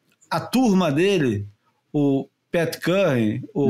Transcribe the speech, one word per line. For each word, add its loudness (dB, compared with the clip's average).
a -4
turma 2
dele, 0
o 0
Pat -2
Curry, 0
o 0